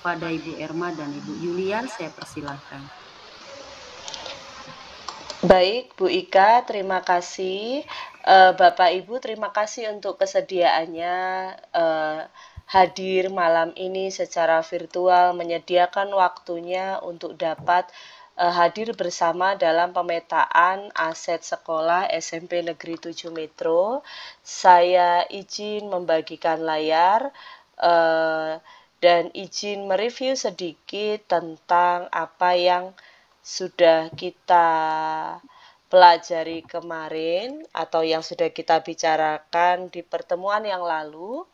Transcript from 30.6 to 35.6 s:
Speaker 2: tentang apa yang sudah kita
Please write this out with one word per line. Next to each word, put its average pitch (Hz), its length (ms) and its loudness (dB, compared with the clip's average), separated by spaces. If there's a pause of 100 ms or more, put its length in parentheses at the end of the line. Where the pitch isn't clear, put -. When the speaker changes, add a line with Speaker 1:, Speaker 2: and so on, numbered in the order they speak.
Speaker 2:
tentang 175 800 0
apa 180 480 0
yang 180 400 0 (480)
sudah 165 720 2
kita 175 500 2 (1160)